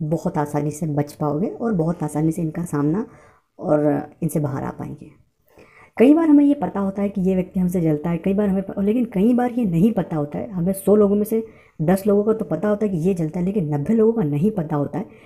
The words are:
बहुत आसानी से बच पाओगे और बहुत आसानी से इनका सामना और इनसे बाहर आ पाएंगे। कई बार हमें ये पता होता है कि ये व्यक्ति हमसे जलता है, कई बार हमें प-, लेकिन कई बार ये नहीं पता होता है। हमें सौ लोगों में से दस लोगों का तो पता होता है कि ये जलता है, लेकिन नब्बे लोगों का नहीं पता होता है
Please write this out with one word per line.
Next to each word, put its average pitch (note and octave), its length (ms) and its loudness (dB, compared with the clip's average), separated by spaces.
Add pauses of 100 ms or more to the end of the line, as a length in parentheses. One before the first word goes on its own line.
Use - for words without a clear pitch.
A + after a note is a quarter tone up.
बहुत D#3 360 -2
आसानी D3 320 -2
से D3 160 -6
बच D3 260 -2
पाओगे D3+ 340 -2
और A#3+ 260 -4
बहुत E3+ 300 -2
आसानी D3+ 300 0
से F3 100 -4
इनका D#3+ 220 -4
सामना D#3 420 -2 (520)
और D3 520 0 (120)
इनसे E3 180 -2
बाहर C3+ 240 -4
आ A#2+ 60 -6
पाएंगे। - 540 -14 (720)
कई C#4 160 8
बार E4 140 2
हमें D4 160 8
ये C#4+ 100 4
पता G3+ 260 -4
होता G3 220 -4
है G3+ 60 0
कि G3+ 120 -4
ये F#3 140 2
व्यक्ति F#3 260 -2
हमसे F3+ 200 0
जलता D#3+ 300 0
है, E3+ 80 -2
कई G3 160 0
बार G#3 140 0
हमें F#3+ 140 0
प-, F#3+ 160 -8
लेकिन G#3+ 260 0
कई A3 300 2
बार A#3+ 180 0
ये A#3+ 120 -2
नहीं F3+ 280 4
पता F3+ 240 -2
होता D3 220 -4
है। - 120 -10
हमें F3+ 220 -2
सौ F#3+ 240 2
लोगों G#3 200 4
में G#3 80 0
से A3 220 -4 (360)
दस F#3+ 240 2
लोगों G#3 180 4
का A3 80 2
तो G#3+ 120 -2
पता E3 240 -4
होता G#3 180 0
है G3 60 -2
कि F3+ 60 -2
ये F3+ 160 0
जलता E3+ 260 -4
है, F3 60 0
लेकिन F#3 280 -2
नब्बे D3 200 0
लोगों A3 180 4
का A3+ 100 0
नहीं D3 280 0
पता D#3+ 260 -4
होता C#3+ 220 -4
है G3+ 80 -6 (200)